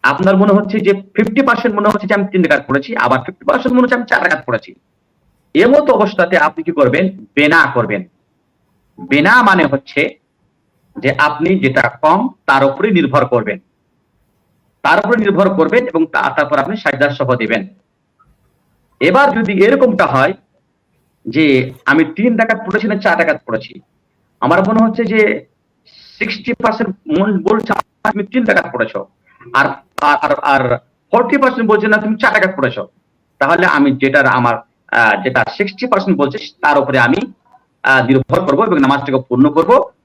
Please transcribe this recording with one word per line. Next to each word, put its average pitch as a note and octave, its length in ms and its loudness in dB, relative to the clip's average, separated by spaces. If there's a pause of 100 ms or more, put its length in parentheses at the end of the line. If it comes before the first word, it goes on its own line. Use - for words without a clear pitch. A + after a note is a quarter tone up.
আপনার F#3+ 340 2
মনে G3 200 4
হচ্ছে G#3 240 -2
যে G3 120 2 (220)
ফিফটি A3 280 0
পার্সেন্ট A#3 340 0
মনে G#3 120 0
হচ্ছে G3+ 200 -2
যে G#3 100 0
আমি G3 140 -2
তিন F#3 100 0
রাকাত D3 260 0
পড়েছি, C3+ 280 -4
আবার B2+ 280 0
ফিফটি - 200 -16
পার্সেন্ট C4 300 0
মনে B3 100 4
হচ্ছে B3 140 0
আমি A#3 120 -8
চার - 140 0
রাকাত - 220 -2
পড়েছি। A#2 240 -6 (840)
এমতো C4+ 440 4
অবস্থাতে F#3+ 380 0
আপনি D#3 260 0
কি E3+ 100 -6
করবেন? C#3+ 320 2 (320)
বেনা D3+ 240 4 (140)
করবেন। G#2 280 -2 (960)
বেনা D3 340 2 (100)
মানে F#3 300 2
হচ্ছে - 280 -6 (1000)
যে - 180 -2
আপনি D#3 400 0
যেটা C3 300 0 (140)
কম F#3+ 260 2 (180)
তার C3+ 180 2
উপরে F#3+ 260 -2
নির্ভর C#3+ 360 0
করবেন, G#2 320 -4 (1200)
তার D#3+ 160 2
উপরে A3+ 180 0
নির্ভর G3+ 380 0
করবেন E3 320 0
এবং D#3+ 200 -2
তা-, - 300 -4
তারপর D3 220 0
আপনি G3 180 -4
সাজদা C#3 340 -2
সহ B2+ 260 -2
দিবেন। G#2+ 320 -4 (1300)
এবার G#3 260 4 (120)
যদি G#3 140 -2 (120)
এরকমটা A#3 420 2
হয় C#3 260 0 (960)
যে C3 460 2 (120)
আমি D#3 200 2
তিন A3 320 0
রাকাত A3+ 300 0
পড়েছি G#3+ 220 -4
না G#3 80 -2
চার G3 220 0
রাকাত D#3 280 0
পড়েছি, - 340 -10 (600)
আমার C3 280 2
মনে A3+ 160 2
হচ্ছে A3+ 200 -2
যে G#3+ 420 0 (720)
সিক্সটি A3 340 -6
পার্সেন্ট A3 440 -4 (100)
মন G3 360 -2
বলছে G#3+ 300 -2 (300)
আমি G3 240 -4
তিন B3 180 -2
রাকাত - 280 0
পড়েছ, - 240 -6 (580)
আর, C#3+ 120 2 (340)
আর, D3 200 2
আর, D3 220 0
আর C3 360 0 (340)
ফর্টি A#3+ 260 2
পার্সেন্ট B3+ 320 0
বলছে G#3+ 180 2
না G#3+ 80 4
তুমি G#3+ 240 -2
চার A#3 140 0
রাকাত F#3+ 220 0
পড়েছ, B2+ 220 -4 (600)
তাহলে F3 280 2
আমি C#3 300 2
যেটার C3+ 300 2
আমার, A#2+ 280 0 (380)
আহ, G#2+ 300 2
যেটা A#2+ 220 0 (120)
সিক্সটি G3+ 300 -6
পার্সেন্ট F#3+ 320 0
বলছে C#3 200 -2 (220)
তার D3 180 2
উপরে C3+ 200 0
আমি, B2+ 220 2 (640)
আহ, C3 240 2
নির্ভর C3+ 340 0
করব F#3 240 0
এবং F3 160 0
নামাজটাকে C3+ 380 0 (100)
পূর্ণ C3 220 4
করব E3 400 2 (140)